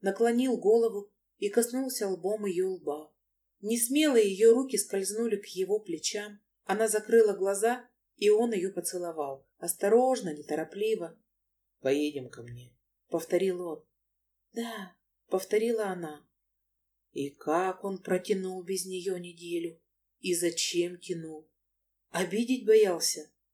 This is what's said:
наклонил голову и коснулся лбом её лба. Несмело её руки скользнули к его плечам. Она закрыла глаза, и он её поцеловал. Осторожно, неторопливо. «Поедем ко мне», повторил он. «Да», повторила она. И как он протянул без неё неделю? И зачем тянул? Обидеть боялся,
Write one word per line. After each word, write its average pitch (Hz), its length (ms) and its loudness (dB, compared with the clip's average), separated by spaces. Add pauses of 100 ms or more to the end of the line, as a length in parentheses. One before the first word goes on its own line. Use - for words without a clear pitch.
наклонил 233 560 2
голову 208 540 2 (260)
и 202 120 -4
коснулся 240 580 -2
лбом 190 380 -4
её 185 260 -2
лба. 156 420 -8 (480)
Несмело 240 540 2
её 214 380 6
руки 254 240 0
скользнули 208 580 -2
к 196 120 -10
его 190 320 -4
плечам. 208 600 -8 (240)
Она 214 240 0
закрыла 214 460 4
глаза, 196 560 -2 (260)
и 208 140 2
он 226 240 4
её 190 200 -2
поцеловал. 165 720 -6 (120)
Осторожно, 208 760 2
неторопливо. 160 840 -6 (640)
«Поедем 139 480 -2
ко 117 140 -18
мне», 120 300 -18 (360)
повторил 180 520 -2
он. 165 240 -10 (680)
«Да», 226 420 -10 (360)
повторила 214 560 4
она. 165 400 -6 (840)
И 139 160 -4
как 185 540 -2
он 196 140 -6
протянул 185 640 -4
без 185 220 -4
неё 185 320 -6
неделю? 170 640 -8 (380)
И 180 160 0
зачем 175 640 -2
тянул? 160 500 -10 (600)
Обидеть 208 560 -2
боялся, 190 640 4 (220)